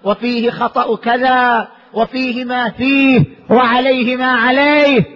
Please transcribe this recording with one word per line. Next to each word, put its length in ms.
وفيه 460
خطأ 460
كذا، 720
وفيه 500
ما 260
فيه، 540
وعليه 640
ما 160
عليه. 720